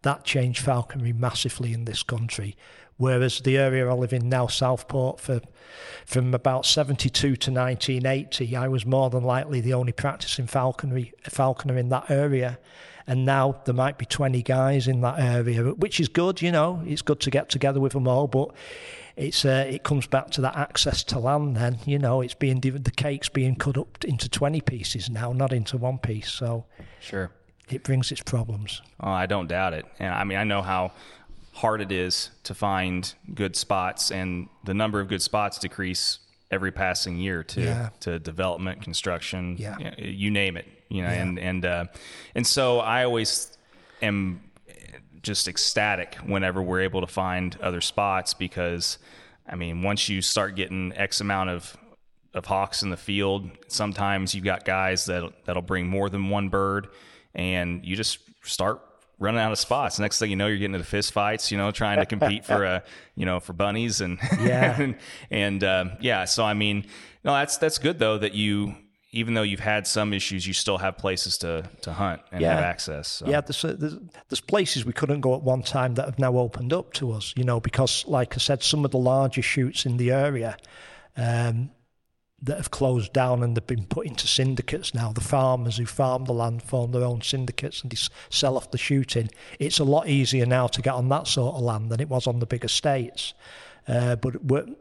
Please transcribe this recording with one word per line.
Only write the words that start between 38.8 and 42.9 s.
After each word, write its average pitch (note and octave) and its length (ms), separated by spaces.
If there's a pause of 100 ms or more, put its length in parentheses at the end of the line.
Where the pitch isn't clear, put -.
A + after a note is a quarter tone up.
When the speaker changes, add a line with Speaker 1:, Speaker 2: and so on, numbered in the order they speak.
Speaker 2:
construction, F2 760
Speaker 1:
Yeah. G#2 220
Speaker 2:
y-, - 160
you G2+ 340
name G2 280
it, - 80 (240)
you F#2+ 100
know, F2 80
Speaker 1:
Yeah. F2 140
Speaker 2:
and, F2+ 160
and, F#2 260
uh, F2 200 (500)
and A#2+ 120
so B2 340
I A#2 240